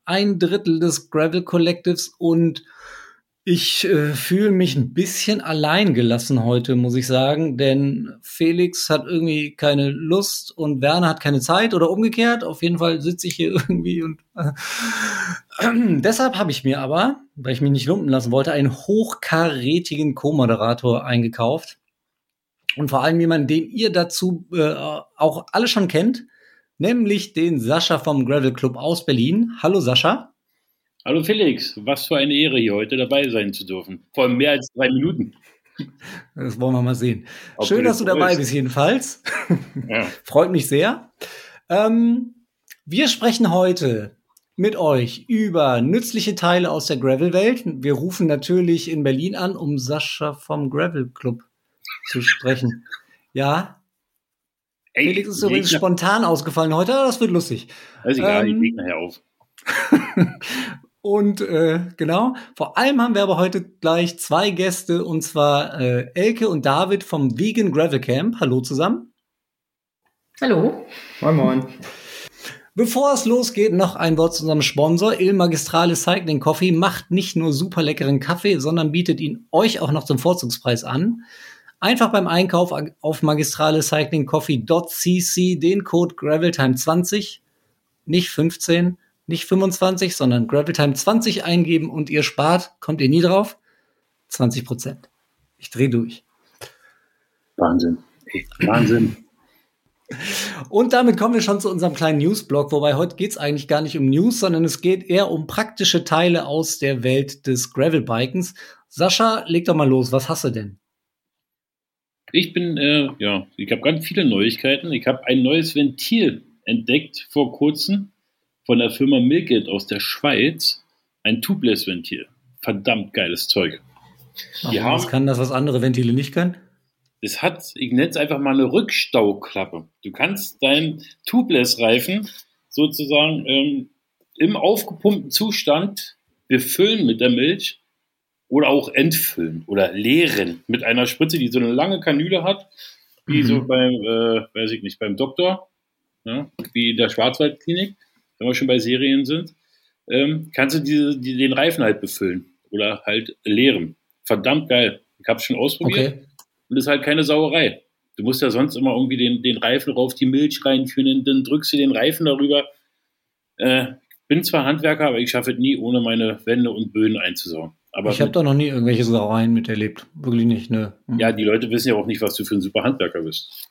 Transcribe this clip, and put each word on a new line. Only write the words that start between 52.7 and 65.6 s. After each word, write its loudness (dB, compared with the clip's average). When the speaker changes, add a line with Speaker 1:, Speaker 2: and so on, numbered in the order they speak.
Speaker 1:
Ja? -4
Speaker 2:
Ey, 0
Speaker 1:
Felix -2
ist -8
Speaker 2:
ich -2
Speaker 1:
übrigens 2
Speaker 2:
leg 2
Speaker 1:
spontan 0
ausgefallen 0
heute, 0
aber 2
das -4
wird 2
lustig. -2
Speaker 2:
Ist 0
egal, 2
ich 0
Speaker 1:
Ähm, 0
Speaker 2:
leg 2
nachher -6
auf. -8
Speaker 1:
<laughs> 2
Und, 0
äh, 0
genau, 0
vor -6
allem 2
haben 0
wir 2
aber 2
heute 0
gleich -2
zwei 0
Gäste, -2
und -4
zwar, 0